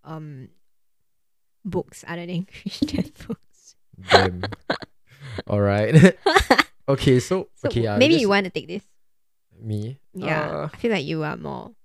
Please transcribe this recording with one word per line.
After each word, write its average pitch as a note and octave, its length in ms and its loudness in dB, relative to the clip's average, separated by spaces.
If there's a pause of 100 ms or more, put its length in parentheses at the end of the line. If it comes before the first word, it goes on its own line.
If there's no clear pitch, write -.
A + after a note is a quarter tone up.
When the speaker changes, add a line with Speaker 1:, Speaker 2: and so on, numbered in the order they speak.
Speaker 1:
um, D3+ 460 -14 (1120)
books - 420 -8
other F3 200 -10
than F3 180 -6
<laughs> - 20 -14
Christian - 640 -6 (160)
books. - 480 -16 (240)
Speaker 2:
Damn. F#2 460 0 (540)
Speaker 1:
<laughs> - 520 -16
Speaker 2:
All G#2 100 2
right. G#2 340 0
<laughs> F3 200 10 (720)
Okay, C3 320 4
so, - 320 -6
Speaker 1:
So - 160 -6
Speaker 2:
okay, A#2 160 -2
uh, A2+ 160 0
Speaker 1:
maybe D#4 160 6
Speaker 2:
just C4 80 2
Speaker 1:
you G3 80 2
wanna G3 160 0
take E3+ 160 -8
this? F3+ 160 -10 (800)
Speaker 2:
Me? A2 400 -8 (160)
Speaker 1:
Yeah, D#3 480 -6
Speaker 2:
Uh, D#3 80 -8
Speaker 1:
I - 80 -20
feel A#3 100 -2
like F3+ 140 -2
you D#3+ 160 -4
are D3+ 160 -6
more. C#3 480 -12